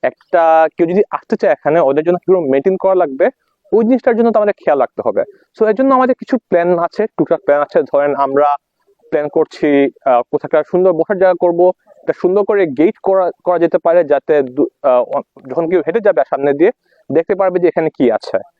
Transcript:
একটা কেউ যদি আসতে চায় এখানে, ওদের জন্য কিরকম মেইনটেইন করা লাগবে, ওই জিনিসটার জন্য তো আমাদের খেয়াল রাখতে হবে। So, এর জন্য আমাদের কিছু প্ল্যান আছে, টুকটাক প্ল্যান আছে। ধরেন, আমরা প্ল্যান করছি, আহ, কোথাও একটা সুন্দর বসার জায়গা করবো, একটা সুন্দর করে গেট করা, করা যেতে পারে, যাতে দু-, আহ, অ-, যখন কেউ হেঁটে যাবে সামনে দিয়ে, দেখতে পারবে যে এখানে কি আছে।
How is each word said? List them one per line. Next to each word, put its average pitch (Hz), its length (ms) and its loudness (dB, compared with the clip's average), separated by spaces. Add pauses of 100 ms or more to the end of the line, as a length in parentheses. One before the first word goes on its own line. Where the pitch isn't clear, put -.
একটা 165 400 -2 (340)
কেউ 170 100 0
যদি 185 160 0 (140)
আসতে - 240 -6
চায় 180 120 0
এখানে, 151 260 -2
ওদের 143 260 0
জন্য 175 120 0
কিরকম 180 340 0
মেইনটেইন 143 260 0
করা 190 180 0
লাগবে, 160 300 0 (460)
ওই 226 120 2
জিনিসটার 240 340 0
জন্য 233 140 2
তো 220 80 2
আমাদের 208 220 0
খেয়াল 147 180 0
রাখতে 117 280 -4
হবে। 101 160 -2 (340)
So, - 120 -2
এর 220 60 0
জন্য 269 180 0
আমাদের 254 220 0
কিছু - 220 -6 (120)
প্ল্যান 175 200 0 (100)
আছে, 175 280 -4 (100)
টুকটাক 160 280 -2
প্ল্যান 147 160 2
আছে। 147 220 0
ধরেন, 143 320 -2
আমরা 139 420 0 (520)
প্ল্যান 151 180 -2
করছি, 156 400 -2 (380)
আহ, 123 160 2 (100)
কোথাও - 160 -4
একটা 151 240 0
সুন্দর 185 220 2
বসার 165 240 -2
জায়গা 185 220 2
করবো, 175 260 2 (360)
একটা 156 120 -6
সুন্দর 190 300 0
করে 202 220 0 (140)
গেট 180 240 2
করা, 190 280 0 (120)
করা 175 160 0
যেতে 170 180 0
পারে, 170 260 2
যাতে 143 400 0
দু-, 131 280 -4 (120)
আহ, 123 200 2 (120)
অ-, 135 340 -12
যখন 160 200 -4
কেউ 180 160 0
হেঁটে 180 220 -4
যাবে 165 220 0
সামনে 143 240 -2
দিয়ে, 165 180 2 (400)
দেখতে 165 240 -2
পারবে 185 240 0
যে 175 80 0
এখানে 160 300 -2
কি 127 140 2
আছে। - 260 -4 (220)